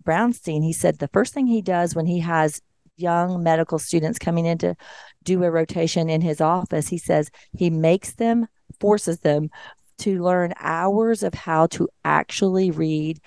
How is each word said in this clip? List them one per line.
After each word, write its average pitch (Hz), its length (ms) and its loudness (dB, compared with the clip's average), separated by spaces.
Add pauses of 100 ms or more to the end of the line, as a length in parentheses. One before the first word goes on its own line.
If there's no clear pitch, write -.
Brownstein, 170 580 -2
he 160 100 0
said 160 280 0
the 143 80 -4
first - 260 0
thing 269 140 0
he 226 140 2
does 175 340 0
when 165 100 0
he 175 140 0
has 160 420 0 (340)
young 175 460 0
medical 165 380 2
students 160 400 -2
coming 170 260 0
in 165 120 0
to 175 180 -2 (480)
do 180 180 0
a 175 80 2
rotation 165 580 0
in 160 120 0
his 160 200 0
office, 165 460 0
he 175 120 -6
says 156 300 0 (280)
he 175 140 0
makes 160 420 2
them, 233 340 0 (320)
forces 202 420 0
them 151 300 0 (480)
to 190 240 -2
learn 180 380 2
hours 202 640 0
of 180 100 -2
how 160 320 2
to - 220 -2 (160)
actually 185 640 2
read 156 560 -2